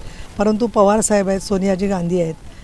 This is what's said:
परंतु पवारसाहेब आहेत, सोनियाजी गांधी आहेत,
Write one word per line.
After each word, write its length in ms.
परंतु 280
पवारसाहेब 600
आहेत, 120
सोनियाजी 460
गांधी 340
आहेत, 140